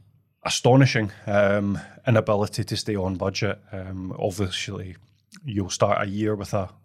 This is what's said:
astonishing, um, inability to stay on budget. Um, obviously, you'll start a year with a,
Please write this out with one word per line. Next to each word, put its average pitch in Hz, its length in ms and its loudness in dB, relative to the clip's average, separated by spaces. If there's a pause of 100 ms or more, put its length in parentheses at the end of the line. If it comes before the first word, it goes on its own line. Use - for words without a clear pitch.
(440)
astonishing, 123 680 4 (160)
um, 101 520 2 (280)
inability 107 560 2
to 98 140 -4
stay 107 180 -4
on 95 200 -2
budget. 95 440 -2 (120)
Um, 92 460 -10
obviously, 95 800 -4 (480)
you'll 101 260 -4
start 101 360 2
a 101 40 -6
year 107 240 -2
with 101 220 -6
a, 95 140 -2 (160)